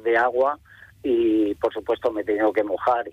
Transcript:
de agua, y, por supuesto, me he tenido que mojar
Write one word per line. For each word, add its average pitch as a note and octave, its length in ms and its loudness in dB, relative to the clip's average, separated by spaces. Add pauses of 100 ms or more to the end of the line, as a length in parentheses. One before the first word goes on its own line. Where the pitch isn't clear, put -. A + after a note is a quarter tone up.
de A#2 140 2
agua, B2+ 400 2 (460)
y, A2+ 520 2
por A2+ 180 -2
supuesto, A#2 380 -2
me G#2+ 100 -6
he - 40 -10
tenido G#2+ 260 0
que G#2 120 0
mojar A#2 500 -2